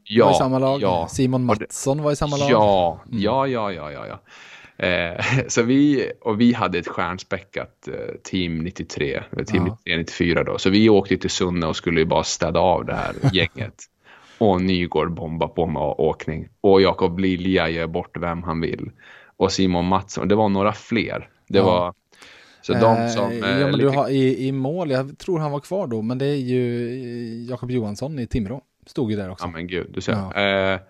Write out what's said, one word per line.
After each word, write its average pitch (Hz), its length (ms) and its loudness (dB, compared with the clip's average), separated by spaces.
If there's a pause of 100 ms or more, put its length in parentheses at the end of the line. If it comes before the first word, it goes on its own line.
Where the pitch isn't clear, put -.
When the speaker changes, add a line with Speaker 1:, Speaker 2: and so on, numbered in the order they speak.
Speaker 1:
Ja, 110 220 4
Speaker 2:
Var 98 60 6
i 87 40 6
samma 131 240 2
lag. 135 220 0
Speaker 1:
ja. 87 280 0
Speaker 2:
Simon 127 400 0
Speaker 1:
Och 107 80 2
det 107 60 -10
Speaker 2:
Mattsson 139 400 -4
var 147 80 0
i 143 40 0
samma 147 220 -2
lag. 139 140 2
Speaker 1:
Ja, 98 500 4 (100)
Speaker 2:
Mm. 107 100 -2
Speaker 1:
ja, 131 260 0
ja, 110 240 -4
ja, 76 200 -10
ja, 60 160 -12
ja. 107 120 -14 (640)
Eh, 87 480 0
<laughs> 131 140 0
så - 160 2
vi, 135 480 2 (100)
och 107 200 0
vi 120 120 8
hade 92 260 0
ett 87 80 -6
stjärnspäckat, - 1000 -8
eh, - 360 -8
team 87 360 -4
nittiotre, - 720 -6
eller - 120 -6
team 92 240 0
Speaker 2:
Ja. 98 40 0
Speaker 1:
nittiotre, 90 260 -4
nittiofyra 85 460 0
då. - 140 -4
Så - 120 0
vi 110 200 6
åkte 98 240 6
ju 92 60 0
till 92 100 -4
Sunne 87 380 -2
och 73 80 -2
skulle 82 240 0
ju 80 60 4
bara 80 180 2
städa 82 360 -2
av 87 260 2
det - 100 -4
här - 180 -4 (100)
Speaker 2:
<laughs> 127 100 4
Speaker 1:
gänget. 82 420 -2 (640)
Och 95 240 2
Nygård 87 520 0
bombar 82 340 -4
på 82 200 -2
med 76 140 -4
åkning. 78 640 -2 (140)
Och 95 200 6
Jakob 90 380 2
Lilja 92 500 0
gör 82 180 -4
bort 87 320 -8
vem 87 240 -6
han 82 180 -4
vill. - 300 -6 (460)
Och 95 140 2
Simon 90 340 2
Mattsson, 95 420 -2
det 101 80 4
var 107 140 2
några 98 240 0
fler. - 560 -6 (180)
Det 98 100 2
Speaker 2:
Ja. 95 80 6
Speaker 1:
var... 90 280 2 (680)
Så - 120 -4
de 113 360 4
som, 104 220 -2
Speaker 2:
Eh, 117 60 -6
Speaker 1:
eh, 98 220 0
Speaker 2:
ja, - 80 2
men - 40 0
du 135 140 2
Speaker 1:
lite 139 120 2
Speaker 2:
har 127 120 0
i, 131 380 2
i 135 40 -2
mål, 143 400 -4
jag 135 280 -2
tror 175 200 -2
han 151 120 -2
var 143 80 -4
kvar 185 280 -4
då, 113 140 -4
men 120 160 -4
det 135 80 -2
är 143 100 0
ju, 123 540 -2
eh, 120 600 -10
Jakob 123 220 -8
Johansson 123 480 -4
i 113 80 -6
Timrå. 120 340 -4 (240)
Stod 117 260 -4
ju 104 60 -2
där 95 120 -6
också. 90 160 -10
Speaker 1:
Ja, 87 60 -8
men 82 160 -8
gud, 87 260 -4
du 101 80 -6
ser. - 100 -2 (240)
Speaker 2:
Ja. 98 380 2
Speaker 1:
Eh, 95 60 -2 (100)